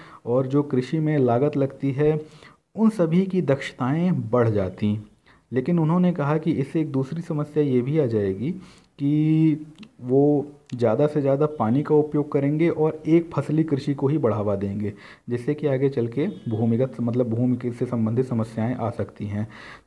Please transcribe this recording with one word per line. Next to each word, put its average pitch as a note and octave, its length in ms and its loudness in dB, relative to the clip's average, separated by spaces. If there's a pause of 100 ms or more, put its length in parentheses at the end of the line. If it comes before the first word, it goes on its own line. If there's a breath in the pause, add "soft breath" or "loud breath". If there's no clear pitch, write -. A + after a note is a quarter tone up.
(260 loud breath)
और C3 200 0
जो C#3+ 160 2
कृषि C#3 360 -2
में D3+ 200 2
लागत B2+ 380 2
लगती C#3 360 -2
है, D3+ 280 2 (560 loud breath)
उन G#3+ 140 4
सभी F3+ 360 2
की F#3 160 0
दक्षताएं C3+ 880 0
बढ़ A#2+ 180 4
जाती। G#2 520 0 (520 soft breath)
लेकिन C3 260 0
उन्होंने F3 340 2
कहा D3 260 0
कि D#3 140 0
इससे C3+ 280 -2
एक D3 120 -4
दूसरी C3+ 300 -4
समस्या D3+ 400 -2
ये B2+ 180 2
भी C#3+ 180 0
आ C#3+ 80 2
जाएगी G#2+ 440 0 (480 loud breath)
कि D3+ 680 2 (360)
वो C#3 440 4 (280)
ज़्यादा A#2 320 2
से D3+ 140 -2
ज़्यादा C#3 260 2
पानी C3+ 360 0
का D3+ 120 0
उपयोग D3 380 2
करेंगे D3+ 360 2
और D#3 380 -2
एक E3 280 2
फसली D3+ 300 0
कृषि C#3+ 300 -2
को C#3 140 0
ही D3+ 100 2
बढ़ावा G#2 380 0
देंगे, G2+ 360 -4 (360 loud breath)
जिससे A#2+ 260 -4
कि D3 120 -4
आगे C3+ 220 2
चल B2+ 180 -2
के C#3 200 -2 (220)
भूमिगत, A2+ 520 0
मतलब A#2 280 0
भूमि B2 280 0
के B2 160 -6
से B2 140 -4
संबंधित A#2+ 400 0
समस्याएं A2+ 480 -2
आ A2 160 -4
सकती - 360 -8
हैं। G#2 220 -4 (380 loud breath)